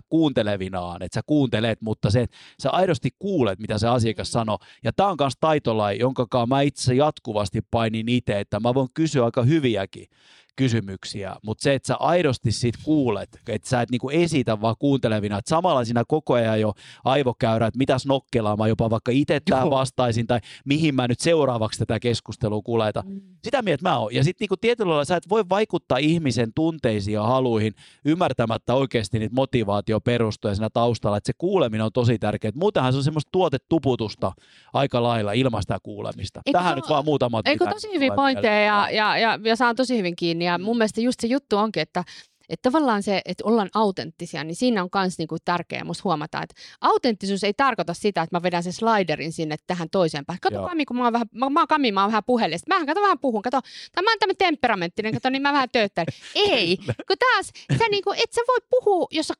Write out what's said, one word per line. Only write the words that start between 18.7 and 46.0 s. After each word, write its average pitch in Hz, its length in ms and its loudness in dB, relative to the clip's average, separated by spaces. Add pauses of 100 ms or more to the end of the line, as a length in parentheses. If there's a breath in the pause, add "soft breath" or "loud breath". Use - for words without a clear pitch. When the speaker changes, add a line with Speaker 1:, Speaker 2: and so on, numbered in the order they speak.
Speaker 1:
vaikka 113 220 0
ite 143 280 2
tää - 200 0
Speaker 3:
Joo. 208 120 2
Speaker 1:
vastaisin 123 560 0
tai 120 120 2 (260 loud breath)
mihin 147 300 2
mä 123 120 2
nyt 120 120 0
seuraavaksi 131 600 2
tätä 113 200 -2
keskustelua 107 640 -2
kuljetan. 107 460 0
Speaker 2:
Mm. 98 140 -12 (220)
Speaker 1:
Sitä 262 180 0
mieltä 175 280 0
mä 147 100 2
oon. 110 160 -4
Ja 135 80 4
sit 180 160 0
niinku 196 180 -2
tietyllä 226 320 0
lailla 147 160 2
sä 180 100 0
et 170 140 -4
voi 214 200 2
vaikuttaa 185 480 0
ihmisen 139 580 0
tunteisiin 117 580 0
ja 104 100 -2
haluihin 117 500 2 (320 loud breath)
ymmärtämättä 143 680 0
oikeesti 120 460 0
niitä 107 160 -4
motivaatioperustoja 110 1200 0
siinä 110 180 -2
taustalla, 113 440 0
että - 100 -4
se 117 100 -4
kuuleminen 131 480 0
on 107 80 -2
tosi 120 260 2
tärkeää. 104 360 -4
Muutenhan 147 380 2
se 135 40 0
on 139 60 -2
semmoista 151 280 -2
tuotetuputusta 131 1000 0 (420 soft breath)
aika 127 300 0
lailla 113 280 0
ilman 113 300 0
sitä 101 220 -4
kuulemista. 107 640 -12
Speaker 2:
Eikö 202 120 0
Speaker 1:
Tähän 175 140 2
Speaker 2:
se 143 40 -2
Speaker 1:
nyt 135 100 -6
Speaker 2:
on, 143 40 -12
Speaker 1:
vaan 147 160 2
muutamat, 127 420 2
Speaker 2:
eikö 294 160 2
Speaker 1:
mitä 403 120 0
Speaker 2:
tosi 427 120 -10
Speaker 1:
nyt 392 80 -6
Speaker 2:
hyviä 277 140 2
Speaker 1:
tulee 202 60 -2
Speaker 2:
pointteja 220 500 2
ja, 208 100 2
Speaker 1:
mieleen. 202 220 0
Speaker 2:
ja, 202 200 2
ja, 208 260 2
ja 226 120 2
saan 240 200 2
tosi 247 220 0
hyvin 175 180 -2
kiinni 170 300 -2
ja 175 120 0
Speaker 1:
Mm. 180 60 -6
Speaker 2:
mun 233 140 0
mielestä 220 240 0
just 240 180 0
se 233 80 -2
juttu 240 300 0
onkin, 202 240 0
että, 175 220 -4 (460 loud breath)
että 254 200 -2
tavallaan 247 340 2
se, 196 220 0
että - 200 -8
ollaan 208 280 2
autenttisia, 175 680 -4
niin 160 120 -8
siinä 233 280 2
on 180 60 -6
kans 185 280 0
niinku 160 280 -6
tärkeää 170 380 -4
musta 165 200 -10